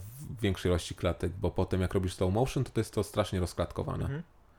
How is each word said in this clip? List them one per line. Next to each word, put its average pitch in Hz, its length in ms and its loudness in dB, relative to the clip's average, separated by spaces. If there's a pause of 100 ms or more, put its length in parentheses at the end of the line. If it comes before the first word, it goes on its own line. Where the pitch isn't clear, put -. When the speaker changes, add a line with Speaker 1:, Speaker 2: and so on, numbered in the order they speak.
(400)
Speaker 1:
większej 95 300 2
ilości - 240 2
klatek, 87 380 0
bo 90 180 -2
potem 92 300 2
jak 92 140 2
robisz 92 200 0
slow 92 200 2
motion, 131 300 2
to, - 60 -6
to 113 100 0
jest - 140 -4
to 107 100 4
strasznie 98 360 0
rozklatkowane”. - 640 -2
Speaker 2:
Mhm. 143 180 -4 (360)